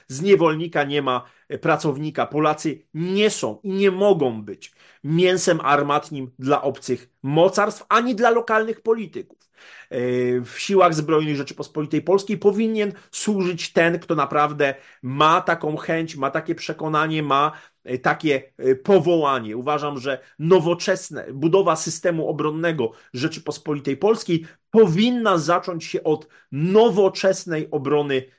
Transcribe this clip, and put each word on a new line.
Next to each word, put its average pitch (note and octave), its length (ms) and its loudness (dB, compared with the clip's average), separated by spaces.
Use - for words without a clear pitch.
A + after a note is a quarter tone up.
z C3 140 -10
niewolnika E3 640 4
nie C#3+ 180 -2
ma, B2+ 220 -2
e, C#3 80 -8
pracownika. D3+ 680 -2
Polacy D3+ 560 -2
nie F#3+ 360 0
są A#2+ 340 -6
i G3+ 60 -8
nie G3 220 2
mogą E3+ 520 2
być - 280 -16
mięsem F3+ 560 2
armatnim C#3+ 800 0
dla C3+ 220 0
obcych - 480 -6
mocarstw, F#3+ 640 2
ani A#3 260 2
dla A3+ 140 2
lokalnych A3+ 520 0
polityków. G#3+ 580 -4
E, - 80 -8
w B2 160 -12
siłach F#3 360 4
zbrojnych D3+ 420 0
Rzeczypospolitej D3+ 680 -6
Polskiej G3 360 -4
powinien G#3 560 0
służyć F#3 640 -4
ten, E3+ 260 2
kto E3+ 160 -4
naprawdę D3 600 0
ma D#3 400 2
taką E3 360 -2
chęć, E3 380 -4
ma C#3 160 -2
takie D#3+ 240 -4
przekonanie, D#3 680 -2
ma, C#3+ 280 2
e, B2+ 140 -6
takie, D3 460 0
e, C3 180 2
powołanie. C#3+ 800 2
Uważam, C#3+ 420 -4
że C3 200 -4
nowoczesne, E3+ 920 0
budowa E3 420 2
systemu E3 520 -4
obronnego D3+ 640 -2
Rzeczypospolitej C#3 840 -6
Polskiej F3+ 480 -2
powinna G#3+ 680 4
zacząć E3+ 460 -2
się - 200 -6
od D3+ 240 -2
nowoczesnej F#3 1200 2
obrony C#3+ 520 0